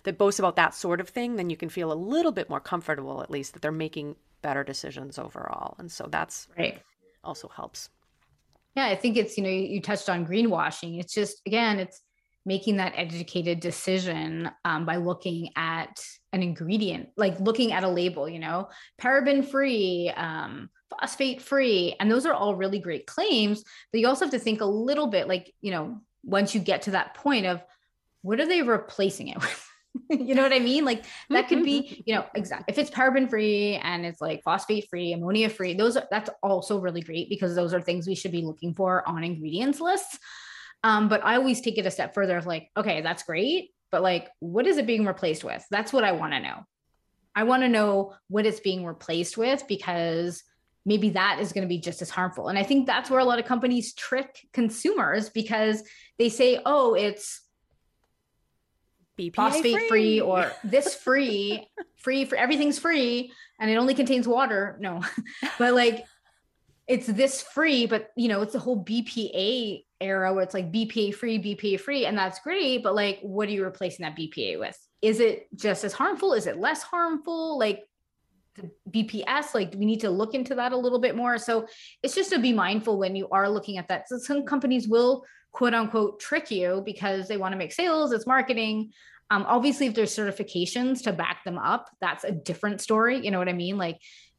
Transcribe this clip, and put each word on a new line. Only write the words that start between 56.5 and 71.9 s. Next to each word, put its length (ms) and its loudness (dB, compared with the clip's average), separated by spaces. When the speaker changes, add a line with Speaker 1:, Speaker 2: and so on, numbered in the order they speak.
Speaker 2:
"Oh, 260 6
it's 480 -2
Speaker 1:
B 140 -6
P 20 -14
A 40 -12
Speaker 2:
phosphate 360 4
Speaker 1:
free. 160 2
Speaker 2:
free 320 6
or 320 2
this 300 4
free, 720 0
Speaker 1:
<laughs> 120 -20
Speaker 2:
free 300 0
for, 100 -2
everything's 420 2
free 540 0
and 120 2
it 60 4
only 180 4
contains 340 2
water." 520 2
No, 200 -6
<laughs> 280 -8
but, 140 4
like, 320 4
it's 200 0
this 340 2
free, 460 2
but, 280 -2
you 140 2
know, 140 2
it's 100 -4
the 60 -2
whole 180 -2
B 240 -2
P 340 -4
A 720 -4
era 300 0
where 80 2
it's, 100 -4
like, 180 -4
B 140 0
P 240 0
A 40 -2
free, 260 -2
B 160 -4
P 220 -2
A 20 2
free. 260 -2